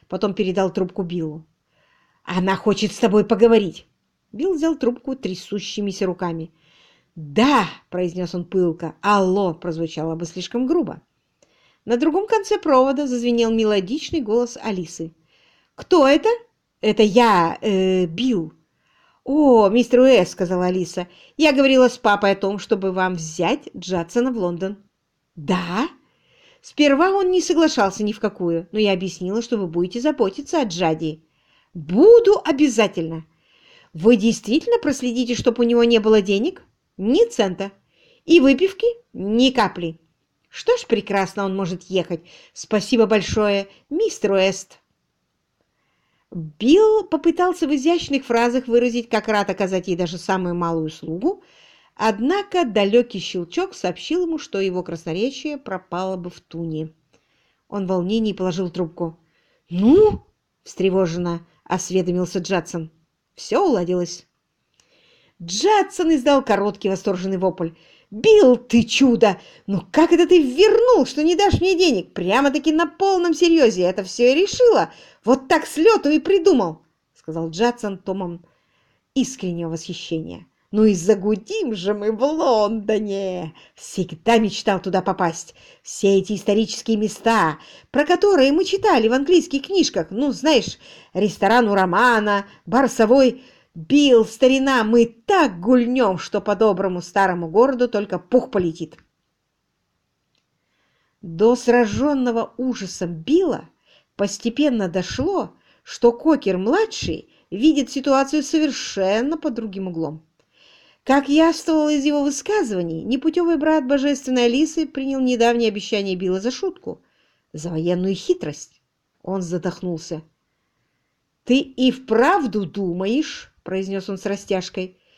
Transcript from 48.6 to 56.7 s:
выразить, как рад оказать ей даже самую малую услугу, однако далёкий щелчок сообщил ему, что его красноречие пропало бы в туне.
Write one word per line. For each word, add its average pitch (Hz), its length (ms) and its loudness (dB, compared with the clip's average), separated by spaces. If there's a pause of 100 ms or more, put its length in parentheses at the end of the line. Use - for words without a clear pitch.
выразить, 240 420 0
как 214 200 -2
рад 208 200 0
оказать 185 400 -4
ей 175 80 -2
даже 175 220 -4
самую 180 360 -4
малую 170 340 -4
услугу, 175 540 -6 (520)
однако 311 720 -2
далёкий 208 540 0
щелчок 185 540 -6
сообщил 311 520 -4
ему, 320 100 -4
что - 240 -8
его 185 220 -4
красноречие 196 720 -6
пропало 190 600 -8
бы 180 120 -12
в - 120 -18
туне. 160 520 -10 (760)